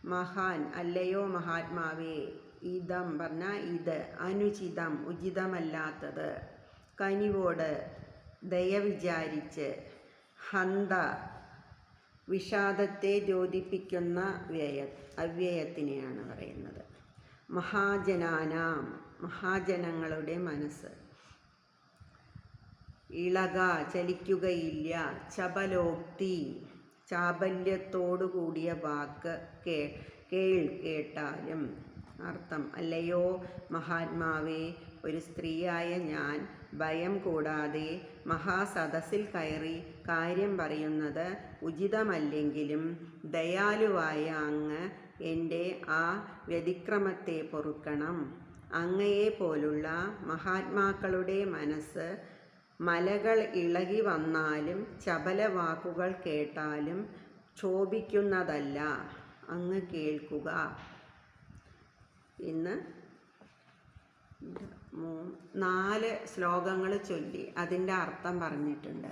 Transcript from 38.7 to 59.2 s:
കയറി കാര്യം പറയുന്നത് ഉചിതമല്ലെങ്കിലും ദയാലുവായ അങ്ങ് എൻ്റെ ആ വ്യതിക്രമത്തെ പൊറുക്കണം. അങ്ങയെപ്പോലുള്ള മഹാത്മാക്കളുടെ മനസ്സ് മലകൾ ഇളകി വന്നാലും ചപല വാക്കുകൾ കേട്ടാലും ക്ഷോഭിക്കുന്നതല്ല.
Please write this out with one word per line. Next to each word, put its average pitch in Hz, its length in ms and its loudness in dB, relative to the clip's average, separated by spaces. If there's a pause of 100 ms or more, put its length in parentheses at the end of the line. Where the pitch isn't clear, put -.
കയറി 160 480 -2 (240)
കാര്യം 180 500 2
പറയുന്നത് 151 800 0 (240)
ഉചിതമല്ലെങ്കിലും 156 1500 2 (140)
ദയാലുവായ 170 1040 4
അങ്ങ് 151 640 0 (320)
എൻ്റെ 165 640 0
ആ 165 380 2 (200)
വ്യതിക്രമത്തെ 170 1080 0
പൊറുക്കണം. 151 880 -2 (300)
അങ്ങയെപ്പോലുള്ള 175 1500 2
മഹാത്മാക്കളുടെ 190 1200 2
മനസ്സ് 156 720 -2 (640)
മലകൾ 202 580 6
ഇളകി 180 640 4
വന്നാലും 160 1040 2
ചപല 185 400 2
വാക്കുകൾ 175 720 0 (100)
കേട്ടാലും 151 840 -2 (460)
ക്ഷോഭിക്കുന്നതല്ല. 185 1500 2 (400)